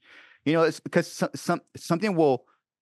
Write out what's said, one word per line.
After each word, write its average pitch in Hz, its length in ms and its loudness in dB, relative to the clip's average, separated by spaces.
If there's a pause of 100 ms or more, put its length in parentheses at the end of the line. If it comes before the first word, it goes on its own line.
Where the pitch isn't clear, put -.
(460)
You 151 80 0
know, 165 100 4
it's 156 160 -2
because - 320 -2
so-, - 240 -4
some, - 260 -4 (140)
something 180 400 -2
will, 147 300 2 (360)